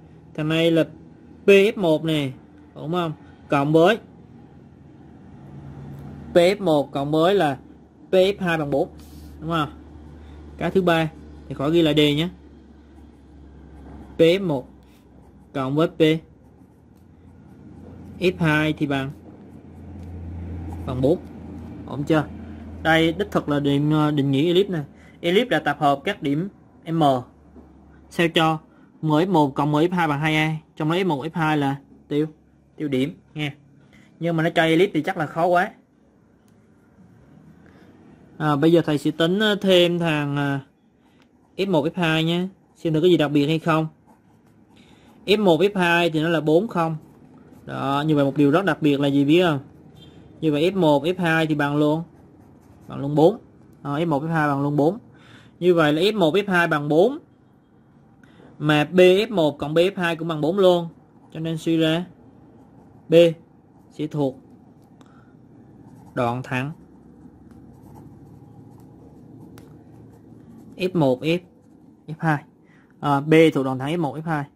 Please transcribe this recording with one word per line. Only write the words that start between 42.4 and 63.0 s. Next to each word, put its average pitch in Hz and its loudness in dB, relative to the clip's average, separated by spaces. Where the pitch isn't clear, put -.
Xem 160 -4
thử 156 0
có 180 4
gì 175 6
đặc 147 0
biệt 143 2
hay 160 -2
không. 160 0
F 208 2
một, 165 4
F 202 2
hai 170 2
thì 156 -2
nó 165 0
là 156 0
bốn 160 2
không. 165 -4
Đó, 135 -4
như 151 2
vậy 143 2
một 135 -4
điều 143 4
rất 185 2
đặc 156 -2
biệt 143 2
là 143 0
gì 139 2
biết 165 4
không? 151 0
Như 160 0
vậy 156 0
F 196 -4
một, 147 4
F 180 -2
hai 160 0
thì 156 -2
bằng 143 -2
luôn, 151 0
bằng 131 -12
luôn 143 -6
bốn. 175 4
Đó, 143 -6
F 170 -2
một, 147 -2
F 160 -8
hai 160 0
bằng 139 -2
luôn 147 -2
bốn. 165 2
Như 175 2
vậy 151 2
là 156 0
F 220 0
một, 160 2
F 202 -2
hai 170 2
bằng 147 -2
bốn. 202 2
Mà 151 0
B 175 0
F 190 6
một 156 0
cộng 151 -8
B 160 2
F 185 2
hai 170 -4
cũng 165 -10
bằng 156 -6
bốn 165 -2
luôn. 180 4
Cho 160 -14
nên 160 -6
suy 165 -2
ra 160 0